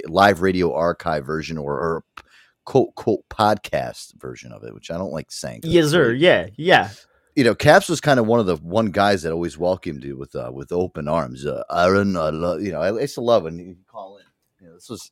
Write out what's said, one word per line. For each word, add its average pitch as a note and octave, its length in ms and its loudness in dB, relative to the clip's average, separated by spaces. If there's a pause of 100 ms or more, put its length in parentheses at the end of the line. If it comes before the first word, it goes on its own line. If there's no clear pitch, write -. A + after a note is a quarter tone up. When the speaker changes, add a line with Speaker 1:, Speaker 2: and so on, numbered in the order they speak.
Speaker 1:
live F#2 340 6
radio F2+ 340 2
archive D#2+ 500 -2
version D#2 320 -6
or, C#2+ 220 -6
or E2 240 -4 (140)
p-, - 60 -20 (420)
quote, - 300 2
quote, - 340 -2
podcast D2 880 -2
version B1+ 320 -16
of G#1 140 -18
it, A1+ 80 -16
which - 180 -16
I E2 80 -6
don't F#2 140 -8
like D2+ 180 -10
saying A#1+ 300 -12
'cause E3 100 -6
Speaker 2:
Yes, E3+ 140 6
Speaker 1:
it's D3 80 0
Speaker 2:
sir. E3 160 4
Speaker 1:
really B2 100 -2
Speaker 2:
Yeah, C3 280 4 (100)
yeah. D3 320 2 (480)
Speaker 1:
You C3+ 80 4
know, G#2+ 100 4
Caps D#3+ 320 6
was D#3+ 140 -2
kinda C#3 220 2
one A#2 180 4
of G2 60 -2
the F2 100 0
one F2 300 -2
guys G2+ 340 2
that D#2+ 100 -4
always E2 260 -4
welcomed E2+ 460 -2
you C#2 140 -12
with, C#2 180 -16
uh, B1 180 -10
with C#2 200 -10
open F2 340 -4
arms. C#2 380 -4
Uh, B1+ 180 -6 (100)
"Aaron, F#2+ 440 2
I D#2+ 140 -2
lo-," E2 260 -4
you F#2+ 160 -6
know, D2+ 80 -6
I, F2+ 80 0
I A2 100 -4
used C#3 160 -6
to C3 60 -10
love A#2 220 4
when D#2+ 140 -10
he'd F2+ 300 -18
call G2+ 300 -18
in. G2 80 -20 (340)
You F#2 80 -20
know, E2 60 -20
this F2 160 -20
was, A2 220 -14